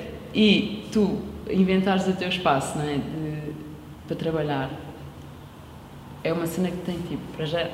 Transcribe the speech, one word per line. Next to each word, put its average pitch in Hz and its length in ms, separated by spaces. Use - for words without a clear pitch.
E - 600
tu 202 260
inventares 190 560
o 190 60
teu 180 160
espaço, 147 500
não 147 100
é? 147 60
De, 151 580
para 165 80
trabalhar. 151 560
É 160 100
uma 170 140
cena 180 240
que 180 60
tem, 175 220
tipo, - 240
para 160 80
já, 160 300